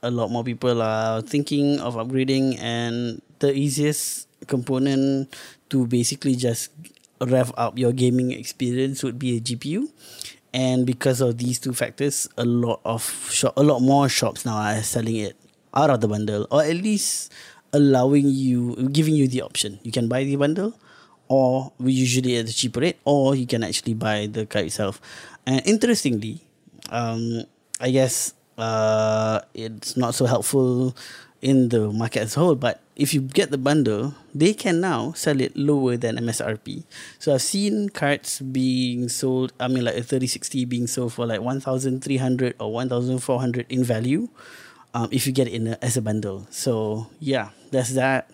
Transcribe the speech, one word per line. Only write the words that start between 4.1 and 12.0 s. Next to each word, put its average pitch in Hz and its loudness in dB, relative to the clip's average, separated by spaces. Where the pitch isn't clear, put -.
component 135 0
to 131 2
basically 123 0
just 123 -2
rev 123 2
up 117 -4
your 123 2
gaming 127 2
experience 127 -4
would 123 -4
be 123 -2
a - -4
G 120 -4
P 135 -8
U. 226 -4
And 127 2
because 127 0
of 120 2
these 123 -2
two 127 -4
factors, 127 -2